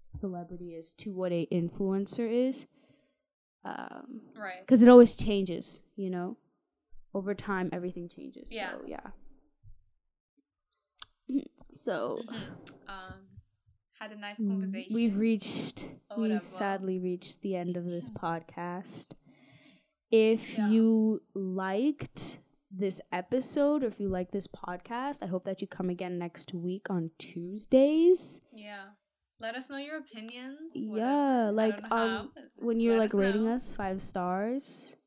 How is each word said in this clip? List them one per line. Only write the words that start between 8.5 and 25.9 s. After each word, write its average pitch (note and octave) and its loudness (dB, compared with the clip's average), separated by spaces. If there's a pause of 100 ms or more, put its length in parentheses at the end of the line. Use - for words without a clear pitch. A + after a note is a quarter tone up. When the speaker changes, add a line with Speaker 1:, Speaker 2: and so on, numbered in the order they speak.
Speaker 2:
Yeah. G3 -8
Speaker 1:
so, - -14
yeah. - -12 (2500)
So D3+ -4
Speaker 2:
Mm-hmm. - -14
Um, F#3+ -18 (720)
had G#3+ -14
a G#3+ -16
nice G#3 -12
Speaker 1:
Mm, G#3 0
Speaker 2:
conversation. G3 -4
Speaker 1:
we've A3+ 4
reached, - -2 (160)
Speaker 2:
Au A3 -4
Speaker 1:
we've A3 2
Speaker 2:
revoir. G#3 2
Speaker 1:
sadly G3 -2
reached F3+ -6
the G3 -4
end F3 -4
of F3 -6
this F3 -6
Speaker 2:
<laughs> - -
Speaker 1:
podcast. F3 -8 (960)
If A3 2
Speaker 2:
Yeah. G#3 2
Speaker 1:
you A3 4 (140)
liked F#3+ -4 (320)
this F#3+ -2 (120)
episode, C4+ 2
or A#3 0
if G#3 -6
you G3+ -2
like F#3 -2
this G3 -6
podcast, A#3+ -8
I G3+ -8
hope F3+ -4
that F#3+ -6
you G3 -6
come F#3 -4
again F3+ -4